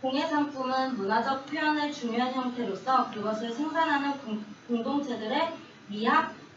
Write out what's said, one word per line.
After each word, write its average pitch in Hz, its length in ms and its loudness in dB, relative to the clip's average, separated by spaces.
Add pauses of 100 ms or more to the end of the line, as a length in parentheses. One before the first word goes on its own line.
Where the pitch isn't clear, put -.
공예 269 260 0
상품은 262 680 0
문화적 226 500 0
표현의 302 440 0
중요한 240 420 0
형태로서 247 800 0
그것을 214 400 -2
생산하는 294 680 0
공-, 214 260 -6 (220)
공동체들의 254 840 0 (340)
미학 233 460 4 (240)